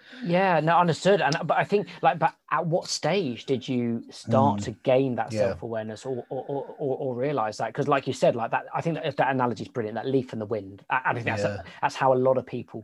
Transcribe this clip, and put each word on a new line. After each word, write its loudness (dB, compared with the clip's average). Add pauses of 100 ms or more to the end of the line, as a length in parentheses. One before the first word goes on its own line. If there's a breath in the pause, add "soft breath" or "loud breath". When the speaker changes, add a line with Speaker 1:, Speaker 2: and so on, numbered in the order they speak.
(240 loud breath)
Speaker 1:
Yeah, 4
no, 4
understood. 4
And, 2
but 2
I 4
think, 0 (140)
like, 4
but 0 (180)
at 0
what -2
stage -2
did -2
you -2
start 2
Speaker 2:
Mm. -4
Speaker 1:
to -6
gain 2
that -4
Speaker 2:
Yeah. 2
Speaker 1:
self-awareness -8
or, -6
or, -8
or, -6
or, -2
or -4
realize -2
that? -4
'Cause -2
like 2
you -2
said, 2
like, -2
that, -2
I -2
think -2
that, -4
that 2
analogy 0
is -16
brilliant, -4
that -6
leaf 0
in -6
the -4
wind. -6
I, 0
I 2
think -4
that's -2
a, -2
Speaker 2:
Yeah. -16 (120 loud breath)
Speaker 1:
that's 0
how 4
a 6
lot 4
of -8
people -10